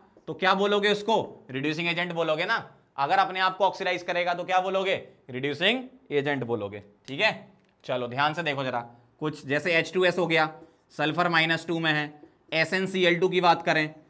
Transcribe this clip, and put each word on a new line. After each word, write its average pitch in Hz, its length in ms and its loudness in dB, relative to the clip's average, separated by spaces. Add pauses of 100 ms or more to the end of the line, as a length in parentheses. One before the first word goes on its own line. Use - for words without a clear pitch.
(260)
तो 160 80 -8
क्या 190 200 2
बोलोगे 202 380 2
उसको, 202 580 -2
रिड्यूसिंग 151 380 -2
एजेंट 175 240 -2
बोलोगे 165 320 0
ना। 220 260 -2 (260)
अगर 147 220 2
अपने 185 220 0
आप 185 160 2
को 202 80 2
ऑक्सीडाइज 180 380 0
करेगा, 175 320 -2
तो 175 100 -6
क्या 185 160 2
बोलोगे, 190 480 -2 (220)
रिड्यूसिंग 147 540 0 (260)
एजेंट 139 340 0
बोलोगे, 104 380 -6 (260)
ठीक 139 120 -8
है। 214 280 -2 (360)
चलो 127 240 -4
ध्यान 143 260 0
से 170 80 -4
देखो 139 220 -2
जरा, 120 260 -4 (300)
कुछ 151 260 -6
जैसे 147 280 0
एच 160 200 2
टू 185 100 2
एस 180 140 2
हो 175 80 2
गया, 156 280 2 (420)
सल्फर 156 320 0
माइनस 160 380 2
टू 165 140 -2
में 160 120 2
है, 147 280 -4 (320)
एस 160 200 0
एन 190 140 0
सी 185 180 0
एल 170 140 4
टू 180 100 2
की 175 120 0
बात 170 220 4
करें 156 320 0 (160)